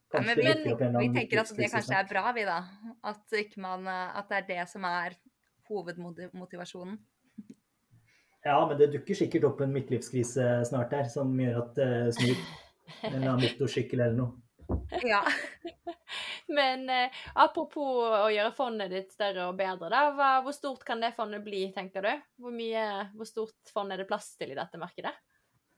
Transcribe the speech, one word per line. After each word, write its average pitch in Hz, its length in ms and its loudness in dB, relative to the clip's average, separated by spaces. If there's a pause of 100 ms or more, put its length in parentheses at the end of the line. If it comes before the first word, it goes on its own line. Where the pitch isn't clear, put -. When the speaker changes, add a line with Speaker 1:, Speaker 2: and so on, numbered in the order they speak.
(120)
Speaker 1:
Ja, - 80 2
Speaker 2:
kanskje 208 80 2
Speaker 1:
men 233 100 2
Speaker 2:
det - 60 6
Speaker 1:
vi, - 80 6
Speaker 2:
dukker 311 240 2
opp - 60 -4
en - 60 4
eller 240 120 2
Speaker 1:
vi - 80 4
Speaker 2:
annen 120 100 2
Speaker 1:
tenker 220 240 2
at 220 80 -4
det 214 80 -12
Speaker 2:
midtlivskrise 214 160 0
Speaker 1:
kanskje 208 220 0
er 190 80 4
Speaker 2:
snart. 190 80 -8
Speaker 1:
bra, 202 240 2
vi 220 100 0
da. 175 140 0 (440)
At 208 360 -4
ikke 208 240 -6
man, 185 240 -6
eh, 185 320 -4
at 202 100 -10
det 202 80 0
er 190 140 -2
det 180 180 -2
som 190 160 -8
er 175 320 -2 (520)
hovedmotivasjonen. 180 1300 -10 (1500)
Speaker 2:
Ja, 147 200 4
men 147 120 0
det 143 120 10
dukker 143 280 -4
sikkert 160 280 4
opp 135 160 2
en 135 120 2
midtlivskrise 127 720 0 (200)
snart 123 280 -2
her, 135 160 0
som 131 280 0
gjør 120 240 2
at, - 160 -6
eh, 120 320 2
snur 123 280 2 (640)
en - 120 -4
eller 131 140 0
annen 127 160 4
motorsykkel 123 580 0
eller 117 160 2
noe. - 600 -4 (280)
Speaker 1:
Ja. 208 200 4
Speaker 3:
<laughs> - 720 -6 (500)
Men, 262 420 2
eh, 254 220 2 (240)
apropos 285 680 4
å 214 240 6
gjøre 214 240 2
fondet 220 400 -2
ditt 190 220 -6
større 190 340 -2
og 180 120 -4
bedre 185 300 -4
da, 247 120 4 (100)
hva, 277 200 4 (100)
hvor 277 140 -6
stort 269 280 -6
kan 233 160 -4
det 233 160 0
fondet 208 300 -6
bli, 202 160 -4 (100)
tenker 190 320 -6
du? 208 60 2 (300)
Hvor 240 120 -10
mye, 226 360 -2 (280)
hvor 220 140 -10
stort - 420 -8
fond 196 220 -4
er 185 80 -4
det 196 80 -8
plass 202 260 -4
til 147 160 -8
i 139 60 -8
dette 175 240 -6
markedet? - 320 -8 (640)